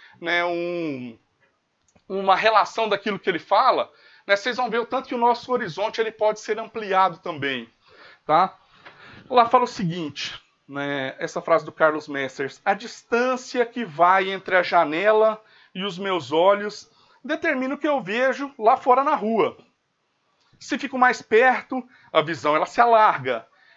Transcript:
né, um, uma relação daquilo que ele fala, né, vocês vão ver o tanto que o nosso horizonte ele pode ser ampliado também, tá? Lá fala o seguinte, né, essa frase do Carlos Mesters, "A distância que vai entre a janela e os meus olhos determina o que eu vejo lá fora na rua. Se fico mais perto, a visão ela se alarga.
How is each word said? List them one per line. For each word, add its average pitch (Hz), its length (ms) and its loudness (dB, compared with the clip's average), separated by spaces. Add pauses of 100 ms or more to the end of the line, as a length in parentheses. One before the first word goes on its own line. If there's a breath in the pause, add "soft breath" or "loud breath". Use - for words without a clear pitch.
(200 soft breath)
né, 175 260 -2
um, 170 720 -6 (920)
uma 190 280 2
relação 214 540 2
daquilo 196 300 -2
que - 100 -4
ele 170 100 -2
fala, 208 520 2 (360 soft breath)
né, 202 80 4
vocês 226 220 -4
vão 254 120 -4
ver 233 100 -2
o 233 60 -4
tanto 262 220 -8
que 262 80 -8
o - 20 -4
nosso 240 340 0
horizonte 208 480 -4
ele 220 120 -2
pode 214 280 -2
ser 214 200 -6
ampliado 190 600 -2
também, 135 500 -6 (560 loud breath)
tá? 170 320 0 (720 loud breath)
Lá 240 180 4
fala 247 160 4
o 240 40 -2
seguinte, 170 720 -8 (280)
né, 139 520 -6
essa 165 220 -8
frase 160 240 0
do 160 60 -14
Carlos 156 360 0
Mesters, 139 560 -8
"A 202 100 0
distância 247 920 -4
que 240 180 -8
vai 185 460 2
entre 185 260 -4
a 180 80 4
janela 208 800 2 (320 soft breath)
e 185 100 -8
os 190 140 -8
meus 180 340 -4
olhos 202 580 2 (340 soft breath)
determina 277 520 -4
o - 20 -18
que 311 100 -6
eu 285 140 0
vejo 247 560 -4
lá 208 180 4
fora 254 280 2
na 302 120 0
rua. 208 420 -2 (1000)
Se - 180 -6
fico 262 200 -8
mais 247 240 2
perto, 247 640 2 (280 soft breath)
a 160 100 4
visão 147 340 -2
ela 170 100 2
se - 160 0
alarga. 165 640 4 (300 soft breath)